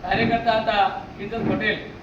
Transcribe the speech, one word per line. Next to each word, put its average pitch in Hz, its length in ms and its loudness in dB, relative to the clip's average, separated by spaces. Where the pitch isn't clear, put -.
કાર્યકર્તા 226 580 2
હતા, 208 240 2
કિંજલ 214 300 -6
પટેલ 202 320 0